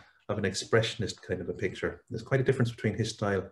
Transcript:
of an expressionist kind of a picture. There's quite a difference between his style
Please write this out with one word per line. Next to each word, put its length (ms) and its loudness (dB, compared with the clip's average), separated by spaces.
of 80 -2
an 80 0
expressionist 760 0
kind 200 -4
of 80 -6
a 40 -2
picture. 560 -4
There's 140 -8
quite 160 2
a 40 2
difference 280 2
between 240 0
his 140 0
style 420 0